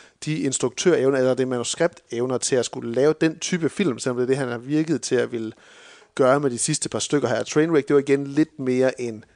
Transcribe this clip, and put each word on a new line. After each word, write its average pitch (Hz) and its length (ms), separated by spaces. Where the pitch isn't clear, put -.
de 156 160
instruktørevner, 135 800
eller 127 160
det 127 140
manuskriptevner 123 920
til - 180
at 120 80
skulle 120 300
lave 143 260
den 160 180
type 165 300
film, 135 300
selvom 123 180
det 123 60
er 123 40
det, 131 100
han 135 120
har 120 100
virket 151 440
til - 120
at 120 180
ville 113 200
gøre 135 260
med 139 100
de 120 80
sidste - 300
par 113 100
stykker 131 300
her. 113 140
Trainwreck, 151 460
det 147 60
var 143 60
igen 139 260
lidt 147 320
mere 127 420
en 113 240